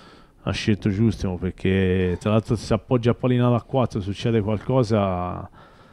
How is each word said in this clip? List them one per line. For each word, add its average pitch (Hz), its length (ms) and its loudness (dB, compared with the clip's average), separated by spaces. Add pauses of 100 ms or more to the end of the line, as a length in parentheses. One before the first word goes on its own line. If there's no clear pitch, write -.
(440)
ha - 80 -2
scelto 104 400 0
Giustimo, 98 480 0
perché 92 800 0
tra 107 100 -2
l'altro 110 260 2
se - 160 -6
appoggia 117 380 0
a 113 60 2
pallina 123 340 2
da 120 140 2
quattro 123 360 -2
succede 101 420 -2
qualcosa, 98 1080 -2 (440)